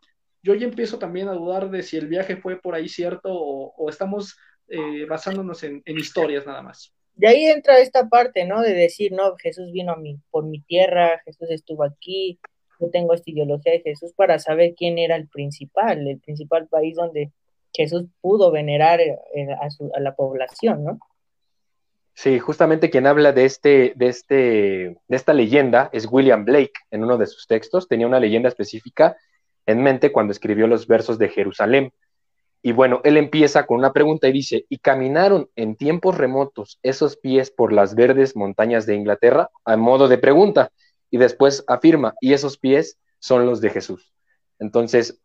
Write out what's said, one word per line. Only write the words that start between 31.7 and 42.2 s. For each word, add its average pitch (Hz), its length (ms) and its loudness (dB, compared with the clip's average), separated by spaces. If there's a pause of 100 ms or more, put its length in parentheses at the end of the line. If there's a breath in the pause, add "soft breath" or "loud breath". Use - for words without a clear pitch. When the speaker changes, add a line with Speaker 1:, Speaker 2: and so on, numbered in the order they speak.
Speaker 3:
Y 120 120 -2
bueno, 123 320 2
él 151 100 4
empieza 151 500 2
con 117 120 -2
una 135 160 0
pregunta 151 340 0
y 131 60 2
dice, 131 340 -4
"Y 139 120 -10
caminaron 143 760 0
en 107 220 -6
tiempos 170 400 -2
remotos 135 640 -4
esos 135 320 -2
pies 131 340 0
por 110 220 0
las 104 240 2
verdes 131 400 4
montañas 110 500 -2
de 107 100 -2
Inglaterra", 107 540 2 (140)
a 113 140 0
modo 131 320 4
de - 80 6
pregunta, 165 520 4 (400)
y 127 80 -4
después 135 480 2
afirma, 135 540 2
"Y 131 140 2